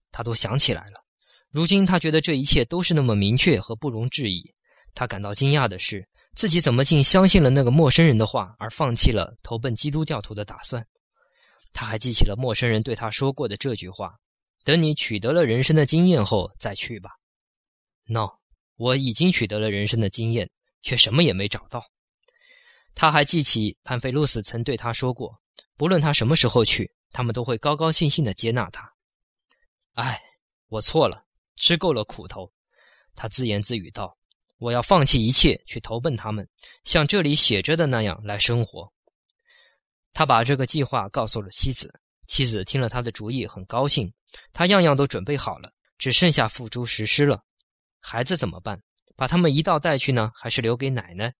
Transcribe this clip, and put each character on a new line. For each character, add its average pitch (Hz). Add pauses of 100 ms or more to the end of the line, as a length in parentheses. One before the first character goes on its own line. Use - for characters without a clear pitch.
(120)
他 -
都 117
想 -
起 -
来 -
了。 - (460)
如 160
今 196
他 180
觉 156
得 156
这 156
一 131
切 139
都 175
是 175
那 151
么 113
明 101
确 135
和 110
不 143
容 117
置 120
疑。 87 (400)
他 123
感 101
到 101
惊 135
讶 135
的 92
是， 98 (260)
自 220
己 165
怎 131
么 131
竟 147
相 190
信 -
了 131
那 139
个 120
陌 147
生 165
人 127
的 107
话， 98
而 110
放 127
弃 117
了 -
投 -
奔 117
基 147
督 156
教 139
徒 -
的 104
打 -
算。 117 (880)
他 113
还 110
记 120
起 -
了 101
陌 123
生 120
人 110
对 117
他 113
说 135
过 135
的 101
这 123
句 90
话 92 (500)
：“等 165
你 151
取 104
得 117
了 165
人 117
生 156
的 147
经 170
验 143
后 98
再 101
去 110
吧。” 90 (960)
No， 113 (480)
我 127
已 131
经 175
取 123
得 104
了 107
人 101
生 113
的 101
经 117
验， 110 (320)
却 -
什 -
么 165
也 139
没 98
找 -
到。 117 (1120)
他 156
还 147
记 165
起 107
潘 123
菲 131
路 143
斯 110
曾 113
对 131
他 117
说 127
过， - (360)
不 151
论 180
他 147
什 113
么 147
时 131
候 117
去， - (200)
他 -
们 117
都 117
会 120
高 147
高 160
兴 156
兴 151
地 101
接 113
纳 117
他。 - (1040)
“唉， 117 (460)
我 110
错 147
了， - (320)
吃 -
够 170
了 113
苦 -
头。” 92 (640)
他 -
自 123
言 104
自 117
语 90
道 98 (400)
，“我 117
要 120
放 165
弃 117
一 113
切 135 (100)
去 -
投 113
奔 139
他 110
们， 104 (340)
像 156
这 196
里 147
写 98
着 156
的 165
那 123
样 101
来 104
生 117
活。” - (1200)
他 156
把 117
这 135
个 131
计 151
划 110
告 123
诉 113
了 98
妻 -
子， - (260)
妻 -
子 107
听 -
了 120
他 123
的 117
主 107
意 123
很 92
高 127
兴， 123 (400)
他 175
样 196
样 147
都 143
准 92
备 147
好 -
了， - (260)
只 131
剩 165
下 120
付 117
诸 123
实 110
施 147
了。 127 (580)
“孩 117
子 180
怎 120
么 82
办？ 101 (320)
把 -
他 180
们 165
一 156
道 165
带 151
去 131
呢， 110
还 -
是 -
留 117
给 135
奶 110
奶？ 110